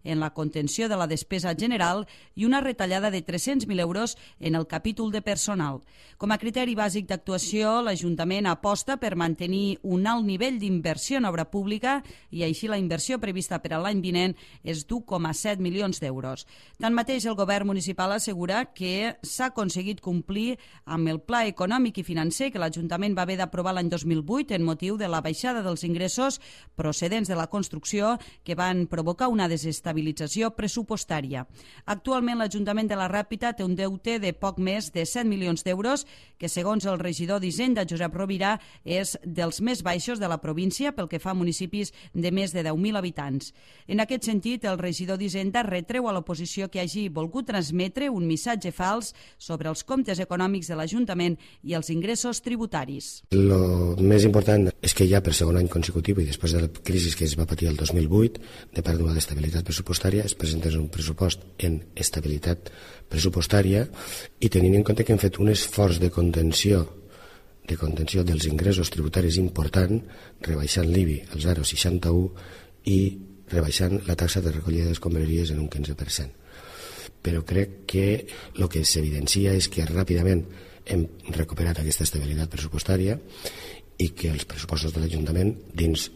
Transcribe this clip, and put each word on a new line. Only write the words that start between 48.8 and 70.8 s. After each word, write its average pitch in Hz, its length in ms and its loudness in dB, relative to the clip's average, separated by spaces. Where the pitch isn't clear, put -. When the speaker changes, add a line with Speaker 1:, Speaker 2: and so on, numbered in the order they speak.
Speaker 1:
sobre 165 300 -8
els - 100 -6
comptes 233 400 0
econòmics 180 480 0
de 165 80 -4
l'Ajuntament 175 640 0
i 160 80 -4
els 160 160 -2
ingressos 214 560 -2
tributaris. 175 800 -6
Speaker 2:
Lo 90 640 6
més 101 300 8
important 104 420 6
és - 240 0
que 95 160 6
ja 98 160 6
per 80 80 4
segon 85 240 4
any 90 160 4
consecutiu 87 480 2
i 78 60 2
després 80 260 0
de 85 80 4
la 80 80 2
crisi 87 480 0
que 82 80 0
es 73 140 0
va 80 100 2
patir 82 220 2
el 76 100 -2
dos 76 160 0
mil 82 100 4
vuit, 107 300 6
de - 480 -6
pèrdua 82 300 2
d'estabilitat 78 500 0
pressupostària, 95 560 0
es 104 160 -2
presenta 80 400 0
un 78 160 -2
pressupost 78 480 0
en 82 220 0
estabilitat 78 720 -2
pressupostària 95 800 4
i 113 160 2
tenint 92 240 8
en 104 80 6
compte 110 160 2
que 110 140 6
hem 95 80 2
fet 98 180 2
un 104 80 6
esforç 101 480 4
de 87 160 4
contenció, 85 680 4
de 80 140 -2
contenció 80 440 0
dels 80 220 2
ingressos 87 480 2
tributaris 82 480 2
important, 90 600 2
rebaixant 82 480 2